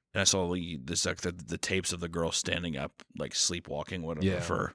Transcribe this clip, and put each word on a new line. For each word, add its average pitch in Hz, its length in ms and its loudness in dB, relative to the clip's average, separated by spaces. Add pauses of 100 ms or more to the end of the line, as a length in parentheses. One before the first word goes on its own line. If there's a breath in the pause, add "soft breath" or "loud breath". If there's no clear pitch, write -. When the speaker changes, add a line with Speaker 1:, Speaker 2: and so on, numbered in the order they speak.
(140)
Speaker 1:
and 95 60 2
I 98 40 4
saw 90 280 4
the, 87 300 -2
this, 76 240 -2
like, - 160 -2
the, 87 100 0
the 82 260 -6
tapes - 340 0
of 90 60 -4
the 87 100 -4
girl 82 220 0
standing 87 460 0
up, 69 260 -6 (160)
like, 73 160 -4
sleepwalking, 85 680 0
whatever, 80 220 0
Speaker 2:
Yeah. 92 160 4
Speaker 1:
for 87 340 0